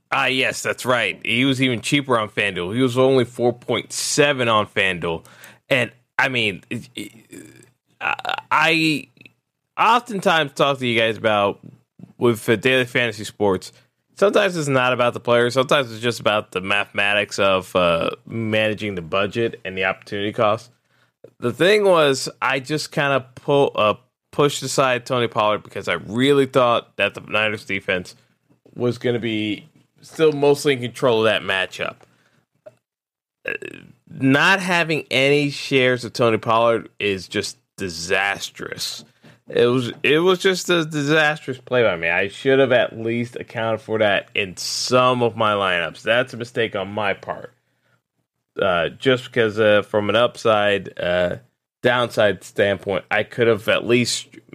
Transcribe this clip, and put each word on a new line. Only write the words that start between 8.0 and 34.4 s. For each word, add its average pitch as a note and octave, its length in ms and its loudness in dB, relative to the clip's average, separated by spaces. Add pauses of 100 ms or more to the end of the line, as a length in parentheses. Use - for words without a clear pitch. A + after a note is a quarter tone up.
I D#3+ 580 0 (680)
oftentimes G3 760 0
talk C#3+ 260 0
to B2+ 80 -2
you A2+ 120 2
guys A2+ 180 2
about, G#2 420 2 (580)
with, A#2 300 0
uh, A#2 80 4
Daily B2+ 300 2
Fantasy A#2 400 -4
Sports, G2 480 -2 (420)
sometimes G3+ 400 2
it's D3+ 120 -4
not B2+ 260 2
about A#2+ 200 0
the - 60 -10
player. A#2+ 320 2
Sometimes C3 400 0
it's G#2+ 100 -14
just A#2+ 180 -2
about G#2+ 320 0
the F2+ 100 -6
mathematics G2+ 760 -2
of, F#2+ 380 0
uh, F2 360 2 (140)
managing A2 680 -2
the F2+ 60 -8
budget G2 640 -4
and F#2+ 120 -10
the F#2 80 -2
opportunity G2+ 460 -4
cost. G#2+ 400 0 (680)
The A#2+ 120 -2
thing G3+ 320 2
was, D#3 460 2 (120)
I C3 180 0
just D3 320 -6
kinda C#3 340 0 (100)
pull, C#3+ 400 2
uh, G#2 200 2 (360)
pushed D3 320 0
aside B2+ 420 0
Tony B2 220 -2
Pollard G#2+ 360 0
because - 240 -12
I G2 60 0
really B2 520 2
thought B2 520 0
that G2+ 160 0
the G#2 80 -14
Niners G#2+ 440 -4
defense F#2+ 500 -4 (580)
was A#2+ 240 -4
gonna A#2+ 220 -2
be G#2+ 480 -4 (340)
still D#3 300 2
mostly C#3+ 420 2
in B2 80 -4
control A#2 440 2
of A2 60 4
that F#2 100 0
matchup. F#2 560 -4 (1500)
Uh, - 60 -6 (540)
not D3+ 520 2